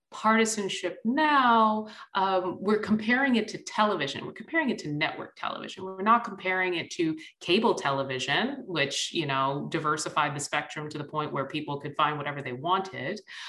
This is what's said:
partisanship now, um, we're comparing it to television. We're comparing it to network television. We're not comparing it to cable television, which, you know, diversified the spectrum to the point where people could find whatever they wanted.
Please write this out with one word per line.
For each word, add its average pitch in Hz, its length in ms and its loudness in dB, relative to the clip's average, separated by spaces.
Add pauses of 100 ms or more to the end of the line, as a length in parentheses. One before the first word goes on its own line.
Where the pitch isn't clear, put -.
(140)
partisanship 214 920 2
now, 233 840 4 (280)
um, 190 440 2
we're 208 200 2
comparing 233 580 2
it 214 100 2
to - 100 -8
television. - 680 0
We're - 80 -10
comparing 302 360 -2
it - 100 -2
to 151 100 -8
network 147 480 -4
television. - 480 -8
We're 190 160 -8
not 233 240 4
comparing 185 480 0
it 165 180 -4
to 156 260 0 (220)
cable 170 360 4
television, 139 840 0 (100)
which, 147 460 0
you 165 120 0
know, 139 460 0
diversified 151 640 0
the 147 60 -4
spectrum 151 480 -4
to 151 80 -10
the 147 80 -6
point 151 260 -4
where 139 160 -2
people 143 320 -6
could 139 160 -8
find 151 220 2
whatever 143 240 -6
they 127 100 -8
wanted. 160 680 -4 (280)